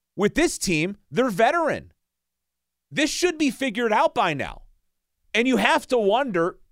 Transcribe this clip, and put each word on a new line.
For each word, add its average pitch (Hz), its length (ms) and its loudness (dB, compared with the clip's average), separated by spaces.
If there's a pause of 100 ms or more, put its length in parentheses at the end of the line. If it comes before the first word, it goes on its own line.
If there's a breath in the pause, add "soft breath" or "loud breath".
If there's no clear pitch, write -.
(140)
With 208 220 0
this 320 200 2
team, 175 420 -2 (120)
they're 240 200 0
veteran. 220 640 0 (1000)
This 285 180 0
should 339 280 -2
be 294 120 0
figured 233 420 -2
out 269 220 2
by 185 200 0
now. 95 280 -8 (720)
And 233 120 0
you 254 120 2
have 262 300 2
to 254 100 2
wonder, 202 600 0 (140)